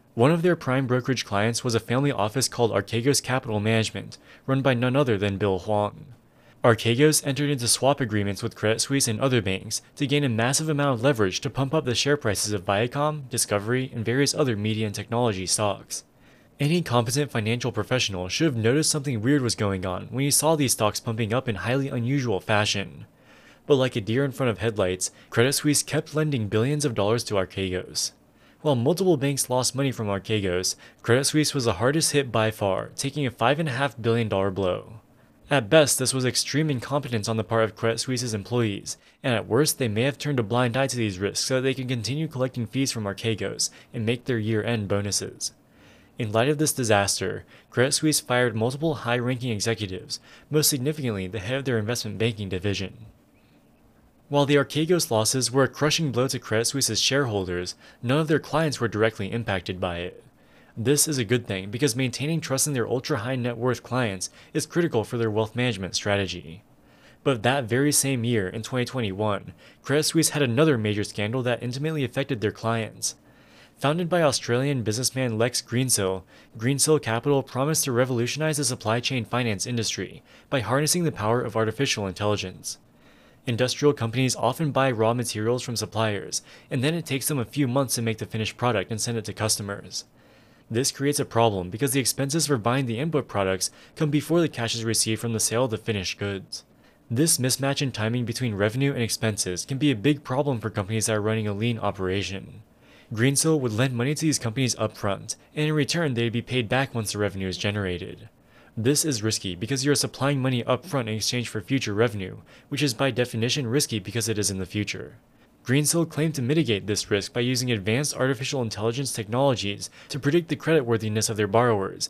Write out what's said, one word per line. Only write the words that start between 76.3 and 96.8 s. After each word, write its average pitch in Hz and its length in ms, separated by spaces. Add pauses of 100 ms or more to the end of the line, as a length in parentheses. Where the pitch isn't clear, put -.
Greensill 139 460
Capital 127 400
promised 147 420
to 135 80
revolutionize 127 640
the 147 80
supply 117 360
chain 120 240
finance 117 420
industry 107 560 (260)
by 135 120
harnessing 143 420
the 156 100
power 113 300
of 113 140
artificial 110 500
intelligence. 98 720 (680)
Industrial 127 440
companies 127 440
often 127 340
buy 131 220
raw 110 200
materials 117 480
from 120 140
suppliers, 107 640 (300)
and 131 140
then 160 100
it 165 100
takes 135 220
them 147 140
a 110 40
few 139 220
months 127 300
to 127 40
make 113 180
the 104 80
finished 110 300
product 113 360
and 107 80
send 117 180
it 104 60
to 101 80
customers. 101 720 (680)
This 120 220
creates 139 260
a 131 60
problem 104 440
because 120 220
the 135 100
expenses 139 460
for 147 100
buying 123 300
the 113 140
input 151 260
products 95 460 (240)
come 156 120
before 151 320
the 156 80
cash 117 280
is 113 80
received 110 360
from 117 120
the 107 80
sale 117 240
of 113 80
the 107 60
finished 101 380
goods. 101 460 (480)